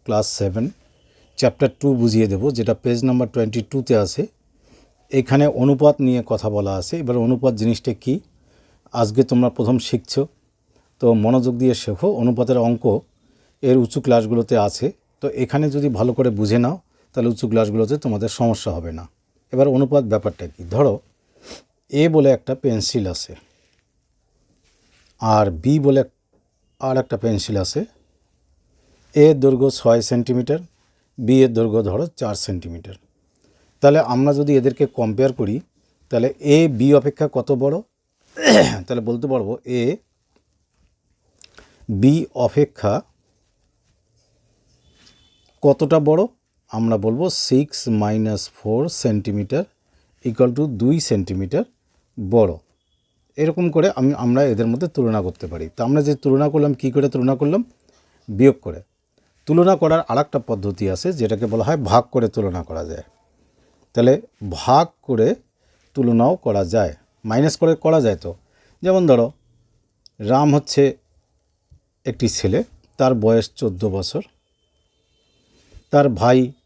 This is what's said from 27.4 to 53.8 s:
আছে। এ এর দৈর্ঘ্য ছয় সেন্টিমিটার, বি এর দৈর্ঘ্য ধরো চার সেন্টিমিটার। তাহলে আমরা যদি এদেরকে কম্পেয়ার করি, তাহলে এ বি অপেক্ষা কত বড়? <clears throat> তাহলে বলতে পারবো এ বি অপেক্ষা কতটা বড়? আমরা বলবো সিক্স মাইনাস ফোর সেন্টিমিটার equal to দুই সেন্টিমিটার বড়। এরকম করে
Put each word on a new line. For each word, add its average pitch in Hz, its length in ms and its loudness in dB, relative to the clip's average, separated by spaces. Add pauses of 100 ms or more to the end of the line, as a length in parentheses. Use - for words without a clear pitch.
আছে। 95 220 -6
এ 214 60 -6 (1300)
এর 151 260 6
দৈর্ঘ্য 131 320 4
ছয় 117 300 2
সেন্টিমিটার, 123 580 -2 (600)
বি 131 240 4
এর 123 100 2
দৈর্ঘ্য 113 300 0
ধরো 104 240 -4
চার 110 280 -8
সেন্টিমিটার। 90 580 -10 (840)
তাহলে 143 200 6
আমরা 135 340 2
যদি 143 240 2
এদেরকে 131 280 0
কম্পেয়ার 127 480 -2
করি, 113 260 -4 (500)
তাহলে 127 300 0
এ 151 280 4
বি 135 260 2
অপেক্ষা 143 380 2
কত 127 200 -2
বড়? 139 300 0 (540)
<clears throat> 131 500 4
তাহলে 120 160 -6
বলতে 117 260 -4
পারবো 120 380 -4
এ 123 300 -4 (1900)
বি 131 440 2
অপেক্ষা 131 680 -2 (2500)
কতটা 147 380 4
বড়? 156 260 2 (460)
আমরা 113 260 0
বলবো 117 320 -2
সিক্স - 580 -2
মাইনাস 107 600 -2
ফোর 120 400 -4
সেন্টিমিটার 104 760 -2 (600)
equal 123 320 2
to 151 100 0
দুই 131 320 0
সেন্টিমিটার 98 640 -2 (640)
বড়। 104 240 2 (840)
এরকম 160 360 -2
করে 165 240 2